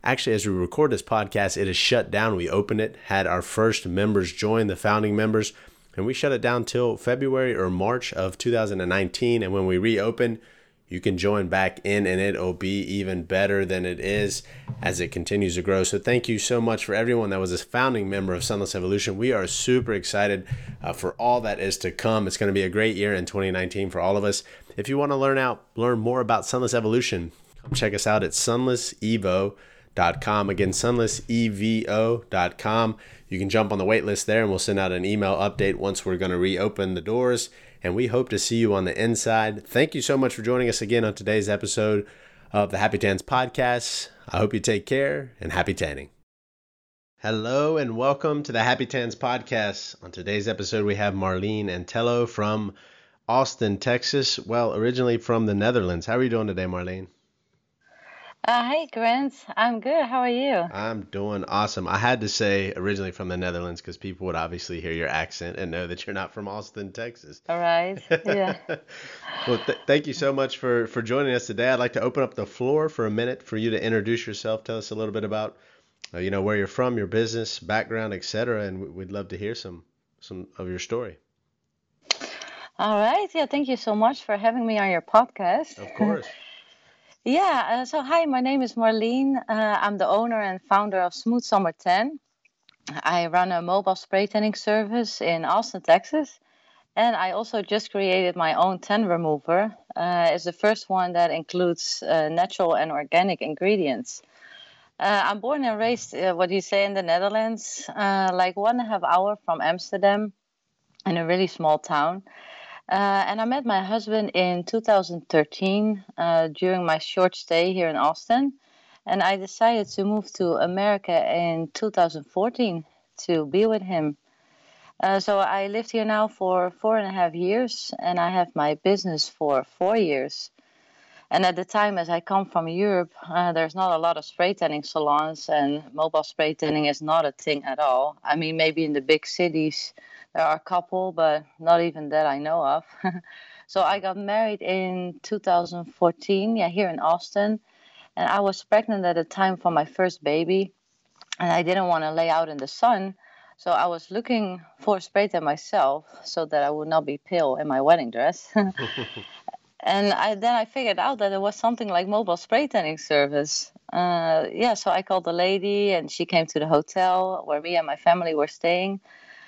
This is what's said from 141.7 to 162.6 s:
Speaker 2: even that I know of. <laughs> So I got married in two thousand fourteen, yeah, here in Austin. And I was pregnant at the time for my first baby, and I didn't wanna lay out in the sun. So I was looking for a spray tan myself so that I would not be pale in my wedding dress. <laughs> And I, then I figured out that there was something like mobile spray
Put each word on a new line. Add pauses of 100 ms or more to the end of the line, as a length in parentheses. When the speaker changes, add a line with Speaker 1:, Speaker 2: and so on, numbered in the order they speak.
Speaker 2:
even
that
I
know
of. (180)
<laughs> (540)
So
I
got
married
in
two
thousand
fourteen,
yeah,
here
in
Austin. (560)
And
I
was
pregnant
at
the
time
for
my
first
baby, (640)
and
I
didn't
wanna
lay
out
in
the
sun. (400)
So
I
was
looking (200)
for
a
spray
tan
myself (200)
so
that
I
would
not
be
pale
in
my
wedding
dress.
<laughs> (400)
And
I,
then
I
figured
out
that
there
was
something
like
mobile
spray